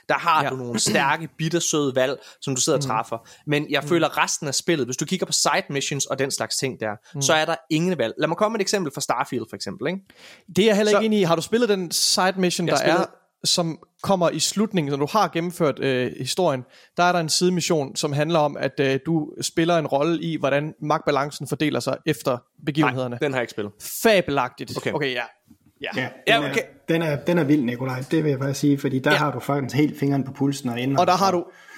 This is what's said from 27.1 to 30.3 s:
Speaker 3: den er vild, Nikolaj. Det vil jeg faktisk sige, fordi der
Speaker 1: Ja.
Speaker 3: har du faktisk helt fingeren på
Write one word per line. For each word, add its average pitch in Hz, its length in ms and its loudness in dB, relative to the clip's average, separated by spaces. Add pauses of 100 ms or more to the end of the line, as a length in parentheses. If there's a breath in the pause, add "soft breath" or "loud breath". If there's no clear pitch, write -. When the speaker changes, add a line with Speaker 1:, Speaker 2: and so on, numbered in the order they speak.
Speaker 3:
den 175 220 0
er 165 60 4
vild, 147 200 4
Nikolaj. 127 480 -4
Det 160 120 2
vil 151 60 2
jeg 131 100 0
faktisk 139 200 -4
sige, 143 180 4
fordi 131 220 -2
der 147 120 2
Speaker 1:
Ja. 147 60 6
Speaker 3:
har 147 140 0
du 127 80 -8
faktisk 139 360 -4
helt 147 240 2
fingeren 139 240 0
på 131 80 -8